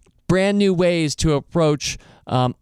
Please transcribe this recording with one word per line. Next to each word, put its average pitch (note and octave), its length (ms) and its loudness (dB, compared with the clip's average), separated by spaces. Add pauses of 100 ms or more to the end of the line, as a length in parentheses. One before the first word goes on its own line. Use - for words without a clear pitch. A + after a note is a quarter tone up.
(280)
brand G3 300 0
new G3 160 2
ways E3+ 440 0
to D#3 160 0
approach, D3 640 -2 (280)
um, B2 360 -2